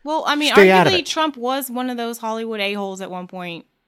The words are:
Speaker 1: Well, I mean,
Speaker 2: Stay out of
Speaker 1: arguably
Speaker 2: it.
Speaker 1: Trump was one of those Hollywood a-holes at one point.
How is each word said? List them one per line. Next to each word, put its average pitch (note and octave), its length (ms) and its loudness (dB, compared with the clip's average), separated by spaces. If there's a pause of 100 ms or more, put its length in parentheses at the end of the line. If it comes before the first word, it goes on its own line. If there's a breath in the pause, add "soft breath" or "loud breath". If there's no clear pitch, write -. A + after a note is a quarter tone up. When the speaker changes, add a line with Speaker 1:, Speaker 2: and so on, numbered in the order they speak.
Speaker 1:
Well, D4+ 220 -2
I D4 100 2
mean, D4 160 0
Speaker 2:
Stay G3 180 8
out F#3 160 8
of F#4+ 80 4
Speaker 1:
arguably F4 60 2
Speaker 2:
it. - 60 -6
Speaker 1:
Trump D#4 300 -2
was B3+ 340 -4
one B3 200 -4
of B3 80 -6
those A#3 200 -6
Hollywood A3+ 420 -6
a-holes G3 420 -4
at F3 80 -10
one F3+ 160 -10
point. F3 400 -12 (220)